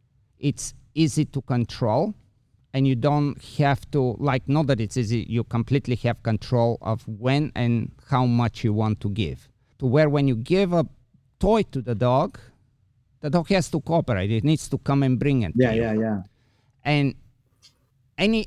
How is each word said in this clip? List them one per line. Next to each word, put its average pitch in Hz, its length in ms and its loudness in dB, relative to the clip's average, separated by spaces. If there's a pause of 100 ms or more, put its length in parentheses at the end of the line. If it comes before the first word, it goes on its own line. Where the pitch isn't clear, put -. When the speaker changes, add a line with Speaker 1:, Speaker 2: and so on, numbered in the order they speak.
(380)
Speaker 1:
it's - 360 -4 (200)
easy 151 320 2
to - 160 -8
control, 123 720 -2 (600)
and 135 120 2
you 135 80 2
don't 143 480 0 (160)
have 143 320 0
to, 127 280 0
like, 135 300 -2
not 147 180 2
that 123 140 0
it's 107 160 -4
easy, 113 320 -2
you 113 160 -2
completely 123 520 -2
have - 260 -2
control 117 580 0
of 117 260 -6
when 127 480 0
and 117 380 0 (160)
how 127 180 2
much 120 380 0
you 110 80 2
want 107 280 0
to 101 100 -4
give. 92 380 -4 (300)
To 135 80 -4
where 147 220 4
when 143 200 2
you 127 80 2
give 175 360 0
a 165 140 2 (520)
toy 208 260 2
to - 180 -6
the 120 120 -4
dog, 123 440 0 (800)
the 151 100 -4
dog 165 180 2
has 190 220 2
to 165 100 -2
cooperate. 107 500 0
It 113 140 0
needs 151 240 0
to 135 100 -4
come 139 240 0
and 127 160 2
bring 135 240 0
it 90 100 -4
to 120 100 2
Speaker 2:
Yeah, 120 100 4
Speaker 1:
you. 113 100 0
Speaker 2:
yeah, 113 120 -2
yeah. 107 280 -2 (640)
Speaker 1:
And 143 300 0 (1040)
any, 214 280 2